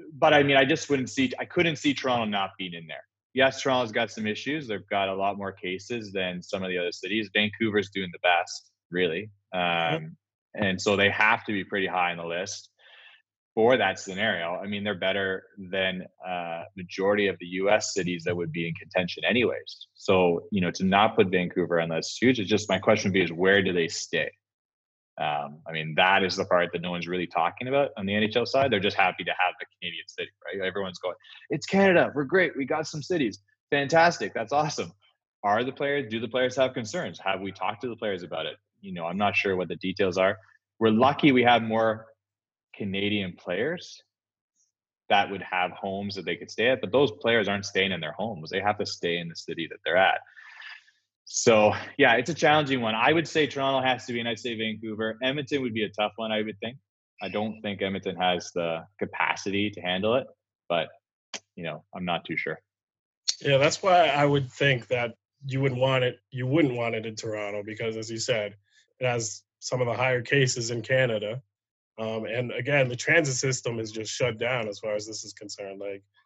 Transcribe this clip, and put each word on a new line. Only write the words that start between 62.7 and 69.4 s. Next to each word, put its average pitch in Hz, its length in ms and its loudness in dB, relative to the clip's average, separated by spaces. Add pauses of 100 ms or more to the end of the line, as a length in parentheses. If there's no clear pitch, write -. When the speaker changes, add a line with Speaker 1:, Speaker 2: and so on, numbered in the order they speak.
Speaker 2:
Yeah, 139 160 4
that's 147 260 2
why 180 240 8
I 143 180 4
would 143 260 2
think 135 360 2
that 120 260 -2 (320)
you 135 160 -2
would 135 120 2
want 131 300 2
it, 123 140 -2 (140)
you 127 160 -4
wouldn't 139 280 4
want 117 200 -2
it 110 100 -6
in 113 100 -8
Toronto 107 480 -6
because, 110 320 -6
as 110 140 -8
you 117 80 -6
said, 107 380 -2 (440)
it 127 60 -2
has 120 380 -2 (160)